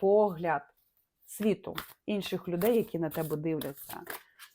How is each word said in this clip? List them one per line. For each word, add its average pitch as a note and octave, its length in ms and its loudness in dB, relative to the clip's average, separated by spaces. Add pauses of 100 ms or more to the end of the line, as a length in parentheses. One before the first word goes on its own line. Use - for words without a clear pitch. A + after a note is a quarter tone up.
погляд F#3+ 640 4 (640)
світу - 500 0 (300)
інших F#3+ 420 -2
людей, F#3 280 2
які G3+ 220 0
на D#3+ 120 0
тебе D#3 260 -4
дивляться. D3+ 640 -6 (540)